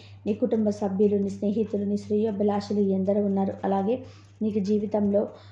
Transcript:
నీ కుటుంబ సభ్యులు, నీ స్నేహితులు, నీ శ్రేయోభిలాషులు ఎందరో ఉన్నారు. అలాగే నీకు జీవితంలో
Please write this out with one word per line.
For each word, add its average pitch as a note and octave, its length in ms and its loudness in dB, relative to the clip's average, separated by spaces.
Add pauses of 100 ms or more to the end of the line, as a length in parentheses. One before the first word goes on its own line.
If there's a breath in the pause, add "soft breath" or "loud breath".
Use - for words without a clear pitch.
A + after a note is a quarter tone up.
(220 loud breath)
నీ G#3 120 -2
కుటుంబ G#3+ 360 0
సభ్యులు, G3+ 480 2
నీ G3 120 0
స్నేహితులు, G3+ 560 -2
నీ G3+ 120 0
శ్రేయోభిలాషులు G#3 920 0
ఎందరో F#3+ 340 2
ఉన్నారు. G3 300 0 (100)
అలాగే G3 320 0 (460 loud breath)
నీకు G#3+ 180 0
జీవితంలో G3+ 640 2 (300 loud breath)